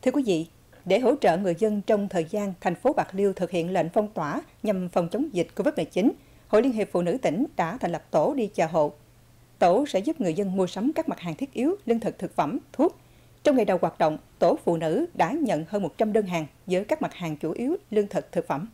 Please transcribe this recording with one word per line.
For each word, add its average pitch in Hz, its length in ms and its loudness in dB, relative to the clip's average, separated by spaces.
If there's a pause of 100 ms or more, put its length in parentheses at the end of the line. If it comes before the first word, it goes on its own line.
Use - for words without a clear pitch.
Thưa 254 80 2
quý 285 160 0
vị, 165 200 0 (380)
để 185 140 4
hỗ 262 220 4
trợ 170 160 4
người 185 220 0
dân 214 240 0
trong 202 260 2
thời 180 160 0
gian 202 360 -4
thành 180 140 -2
phố 254 180 2
Bạc - 220 -2
Liêu 196 180 2
thực 180 180 -4
hiện 175 220 -2
lệnh 165 160 2
phong 208 200 0
tỏa 175 320 -4 (220)
nhằm 190 260 -2
phòng 175 200 0
chống 269 240 -4
dịch 170 240 -2
covid 277 200 0
mười 165 80 -2
chín, 233 280 2 (360)
Hội 214 140 4
Liên 262 100 0
hiệp 214 200 -2
Phụ 175 100 0
nữ 180 200 -2
tỉnh 190 240 0 (100)
đã 170 200 -2
thành 170 160 -4
lập 156 180 -6
tổ 180 240 2
đi 240 120 -2
chợ 185 200 0
hộ. 156 260 0 (680)
Tổ 202 280 4
sẽ - 120 -2
giúp 277 220 -2
người 175 140 0
dân 196 220 -2
mua 190 100 2
sắm 214 260 -2
các 320 160 -2
mặt 202 120 -6
hàng 214 140 -6
thiết - 180 -8
yếu, 285 240 0 (100)
lương 233 140 0
thực, 214 180 -4
thực - 180 -8
phẩm, 226 220 0 (140)
thuốc. - 260 0 (440)
Trong 294 140 4
ngày 226 80 4
đầu 190 160 2
hoạt 165 180 -2
động, 156 200 2 (200)
tổ 214 260 4
phụ 175 120 2
nữ 165 380 0
đã 170 180 0
nhận 214 360 0
hơn 208 140 -2
một 165 160 -6
trăm 214 140 0
đơn 214 140 2
hàng 170 200 -4 (200)
với 185 180 0
các 320 180 -2
mặt 233 120 -6
hàng 160 220 -6
chủ 160 160 -6
yếu 285 240 -4 (140)
lương 208 160 0
thực, 196 260 -6
thực 170 140 -4
phẩm. 160 280 -4